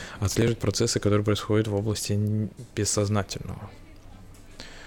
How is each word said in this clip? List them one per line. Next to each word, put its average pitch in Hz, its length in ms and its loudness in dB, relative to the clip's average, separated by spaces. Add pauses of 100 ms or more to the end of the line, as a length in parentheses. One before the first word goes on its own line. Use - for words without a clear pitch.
(200)
отслеживать 113 400 2
процессы, - 400 2
которые 104 240 4
происходят 107 440 2
в 104 80 0
области 104 360 0
н-, 104 380 2 (260)
бессознательного. 104 960 -2 (1160)